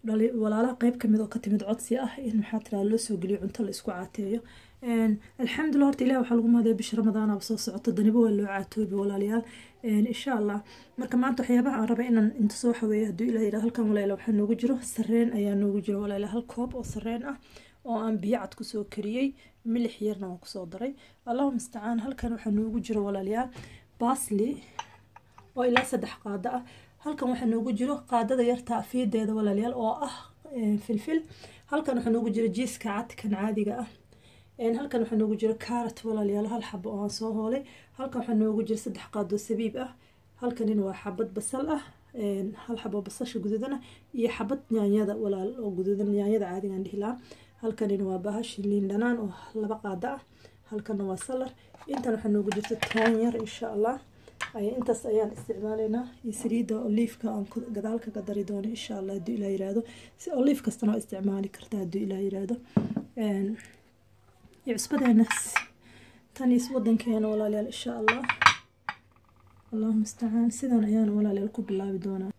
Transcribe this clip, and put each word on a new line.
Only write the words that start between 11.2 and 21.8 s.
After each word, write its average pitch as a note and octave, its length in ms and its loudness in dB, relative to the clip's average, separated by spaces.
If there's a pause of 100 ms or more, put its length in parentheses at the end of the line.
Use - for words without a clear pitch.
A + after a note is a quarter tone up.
waxyaabaha B3 340 4
aan A3 100 0
rabay A#3 200 2
inaan A3 220 6 (100)
inta G#3 160 4
soo A#3+ 180 2
xaweeyo, G#3+ 340 2
hadduu G3+ 200 -2
Ilaahay A3 200 2
yiraahdo, G#3 180 0
halkan A#3 220 2
walaalayaal G3+ 300 2
waxaa G#3+ 180 0
noogu G#3 200 4
jiro A#3+ 260 2
sarreen A#3 520 2
ayaa G3+ 220 0
noogu G3+ 260 2
jiro G3+ 200 -2
walaalayaal, G3+ 300 -4
hal A#3+ 160 -4
koob B3 280 -6
oo B3 80 -8
sarreen A3+ 400 -6
ah C#4+ 120 -6 (480)
oo A#3 160 -2
aan A3 200 0
biyo G#3 200 0
cad F#3+ 160 -10
ku - 80 -10
soo G#3+ 200 -6
kariyey, G#3+ 440 -2 (380)
milix A#3 360 -2
yarna G3+ 260 -4
waan F3+ 120 -10
ku - 80 -20
soo F#3 180 -10
daray. G3+ 280 -6 (320)
Allahu C4 260 0
mustacaan, A#3 480 -4